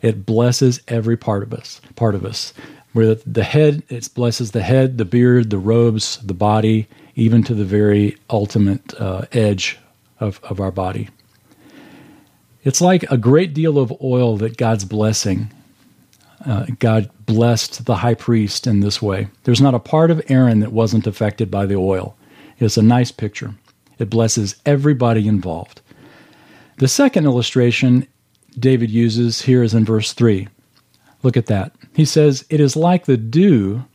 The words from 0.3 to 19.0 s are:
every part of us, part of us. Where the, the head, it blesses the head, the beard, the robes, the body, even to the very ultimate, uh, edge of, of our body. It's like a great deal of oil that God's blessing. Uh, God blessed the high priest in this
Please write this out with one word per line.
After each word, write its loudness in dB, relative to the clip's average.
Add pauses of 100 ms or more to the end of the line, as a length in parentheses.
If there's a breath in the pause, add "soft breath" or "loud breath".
every -2
part -4
of -12
us, -18 (140)
part 0
of -8
us. -10 (400 loud breath)
Where 4
the, -14
the -2
head, 0
it -12
blesses -2
the -4
head, 2
the -2
beard, 2
the -2
robes, 0
the -6
body, 0 (260 soft breath)
even 2
to -4
the -2
very 2 (120)
ultimate, -2
uh, -6
edge -2 (400)
of, -6
of -10
our -6
body. -6 (1600 loud breath)
It's -2
like 2
a 2
great 2
deal 0
of -2 (100)
oil 0
that -4
God's -2
blessing. -2 (960 soft breath)
Uh, -4 (120)
God 0 (160)
blessed -2
the -2
high -2
priest -2
in 0
this -2